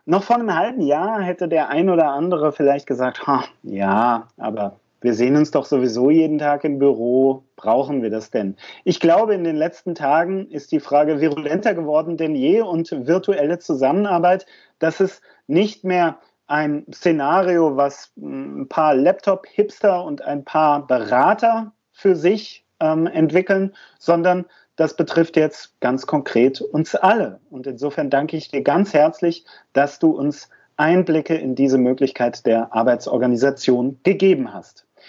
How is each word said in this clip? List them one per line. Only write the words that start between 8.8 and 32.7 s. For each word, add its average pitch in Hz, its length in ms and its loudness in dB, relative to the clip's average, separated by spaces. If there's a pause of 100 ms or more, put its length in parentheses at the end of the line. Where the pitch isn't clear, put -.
Ich 175 160 -2
glaube, 202 320 4
in 180 100 -2
den 160 140 -2
letzten 170 380 -6
Tagen 170 540 -2
ist 151 220 -10
die 156 80 0
Frage 151 400 0
virulenter 156 540 -2
geworden 160 420 -2
denn 156 200 -4
je 156 260 2
und 170 280 -4 (160)
virtuelle 151 540 0
Zusammenarbeit, 180 840 0 (340)
das 160 220 -2
ist 190 200 -2 (260)
nicht 196 360 0
mehr 175 360 0 (280)
ein 147 460 -2
Szenario, 165 840 2
was, 139 400 -2
mm, 143 460 -12
ein 135 80 -10
paar 156 260 2
Laptop-Hipster 190 1120 0
und 147 160 -10
ein 147 240 -6
paar 147 420 0
Berater 214 840 0 (200)
für 190 240 2
sich, 190 460 -2 (180)
ähm, 160 280 0
entwickeln, 185 640 0 (240)
sondern 180 480 2 (300)
das 160 220 0
betrifft 165 400 0
jetzt - 420 -2
ganz 131 260 -2
konkret 135 540 0
uns - 360 -4
alle. 185 440 0 (100)
Und 127 160 -14
insofern 139 440 -6
danke 143 260 -2
ich 156 140 -10
dir 139 120 -4
ganz 165 320 0
herzlich, 165 520 2 (260)
dass 160 280 0
du 160 120 4
uns 143 380 -4 (260)
Einblicke 160 600 2
in 131 200 -4
diese 135 220 2
Möglichkeit 127 680 0
der 113 300 0